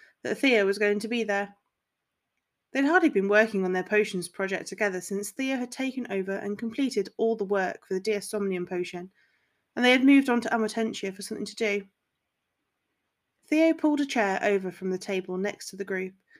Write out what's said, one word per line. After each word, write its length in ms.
that 160
Theo 260
was 140
going 220
to 60
be 160
there. 300
They'd 140
hardly 240
been 200
working 340
on 100
their 100
potions 440
project 400
together 340
since 280
Theo 280
had 140
taken 380
over 220
and 260
completed 600
all 180
the 80
work 420
for 80
the 60
Dear 220
Somnium 440
potion, 460
and 100
they 60
had 120
moved 260
on 120
to 100
Amotentia 600
for 80
something 240
to 100
do. 280
Theo 240
pulled 260
a 60
chair 360
over 300
from 180
the 80
table 400
next 320
to 60
the 80
group 300